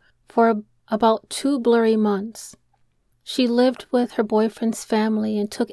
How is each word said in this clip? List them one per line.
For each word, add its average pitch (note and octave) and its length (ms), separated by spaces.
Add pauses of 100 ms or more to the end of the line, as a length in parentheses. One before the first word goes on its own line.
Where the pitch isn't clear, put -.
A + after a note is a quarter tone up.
(280)
for A3+ 220
ab-, G#3+ 140 (240)
about A3 400
two C#4 300
blurry A#3 380
months. G#3+ 600 (680)
She - 220
lived B3 440
with B3 220
her A#3+ 100
boyfriend's A3 640
family G#3+ 540
and G#3 120
took - 220